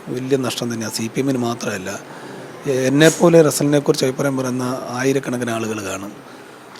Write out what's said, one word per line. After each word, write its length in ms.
വലിയ 280
നഷ്ടം 380
തന്നെയാണ്, 200
സി 200
പി 60
എമ്മിന് 180
മാത്രമല്ല. 520
എ-, 140
എന്നെപ്പോലെ 520
റസലിനെക്കുറിച്ച് 640
അഭിപ്രായം 320
പറയുന്ന 520
ആയിരക്കണക്കിന് 640
ആളുകൾ 300
കാണും. 440